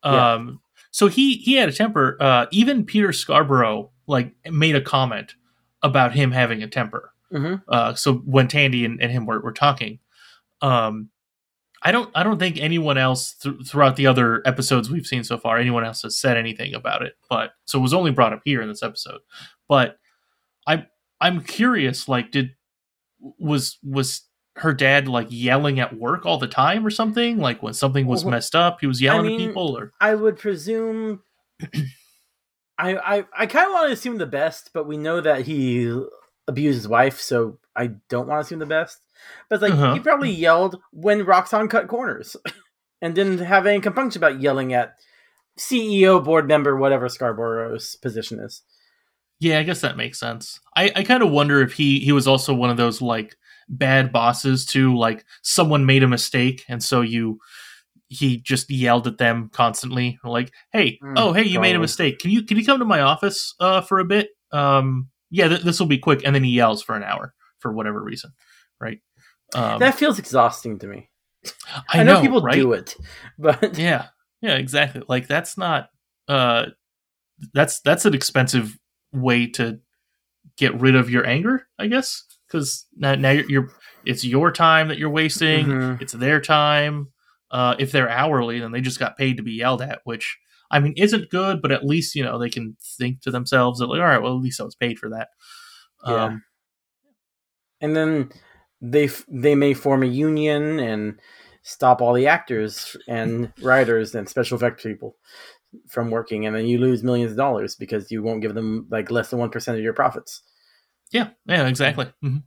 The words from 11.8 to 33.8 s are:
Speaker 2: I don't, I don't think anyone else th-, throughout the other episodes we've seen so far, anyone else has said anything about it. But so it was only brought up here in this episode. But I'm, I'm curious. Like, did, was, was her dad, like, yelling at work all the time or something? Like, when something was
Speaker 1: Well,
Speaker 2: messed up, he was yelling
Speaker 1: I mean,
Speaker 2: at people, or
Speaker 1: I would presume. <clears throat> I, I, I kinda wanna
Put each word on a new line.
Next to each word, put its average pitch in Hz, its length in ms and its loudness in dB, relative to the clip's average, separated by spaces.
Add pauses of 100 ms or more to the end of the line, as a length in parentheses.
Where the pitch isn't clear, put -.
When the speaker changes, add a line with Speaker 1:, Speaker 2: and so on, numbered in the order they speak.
Speaker 2:
I 175 100 2
don't, 240 220 -2
I 160 100 0
don't 214 140 0
think 170 200 -2
anyone 156 400 0
else 131 360 -2
th-, 143 200 -8 (120)
throughout 135 300 4
the 135 120 2
other 120 380 4
episodes 127 440 0
we've 160 160 -4
seen 123 180 -4
so 117 140 -6
far, 117 200 0
anyone 120 260 0
else 113 180 -8
has 113 160 -6
said 127 180 2
anything 113 380 -6
about 113 280 -4
it. - 120 -10 (160)
But 113 220 -4 (140)
so - 120 -2
it 131 40 2
was 127 120 0
only 175 160 2
brought 120 220 2
up 110 120 -10
here 135 180 0
in 107 60 -8
this 104 140 -10
episode. - 380 -12 (480)
But 127 300 2 (680)
I'm, 160 200 -2 (340)
I'm 175 240 0
curious. 196 640 -2
Like, 123 240 -2
did, 131 180 -2 (680)
was, 147 640 -4
was 135 380 -4 (340)
her 160 160 0
dad, 139 340 2
like, 120 240 -4
yelling 131 480 0
at 117 180 -4
work 123 300 -4
all 165 120 0
the 127 100 -6
time 180 360 0
or 214 60 0
something? 226 480 -2
Like, 123 240 -2
when 113 120 -8
something 135 320 0
was 123 180 0
Speaker 1:
Well, 131 80 0
Speaker 2:
messed - 240 -2
up, 175 240 4
he 143 80 -2
was 123 120 -2
yelling 139 260 4
Speaker 1:
I - 20 0
mean, 226 140 -2
Speaker 2:
at 226 60 -4
people, 180 300 -4
or - 220 -12
Speaker 1:
I 214 160 2
would 214 220 0
presume. 220 840 -6 (400)
<clears throat> 156 120 -12 (1080)
I, 185 160 -2
I, 196 280 -2 (120)
I 220 100 -2
kinda 330 260 0
wanna 320 200 0